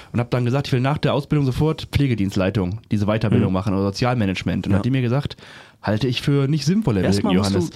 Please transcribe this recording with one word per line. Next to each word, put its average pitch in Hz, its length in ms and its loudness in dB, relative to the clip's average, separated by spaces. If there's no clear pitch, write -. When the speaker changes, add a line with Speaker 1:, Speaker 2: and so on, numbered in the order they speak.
Speaker 1:
und - 80 0
habe 120 120 -2
dann 123 120 0
gesagt, 127 220 0
ich - 80 -2
will 127 60 2
nach 135 180 0
der 127 160 0
Ausbildung 143 320 0
sofort 151 460 0
Pflegedienstleitung, 101 880 0
diese 104 160 0
Weiterbildung 101 440 2
Speaker 2:
Mhm. 92 40 -2
Speaker 1:
machen 95 220 -2
oder 98 80 0
Sozialmanagement. 98 800 -2
Und 90 60 0
Speaker 2:
Ja. 98 80 4
Speaker 1:
hat 98 60 -4
die 120 40 0
mir 131 140 0
gesagt, 123 340 -2
"Halte 107 240 0
ich 127 160 -2
für 139 240 2
nicht 143 180 0
sinnvoll, 175 300 2
Herr 92 80 2
Speaker 2:
Erstmal 98 320 2
Speaker 1:
Wilken, 98 180 2
Speaker 2:
musst - 0 -
Speaker 1:
Johannes." 87 220 0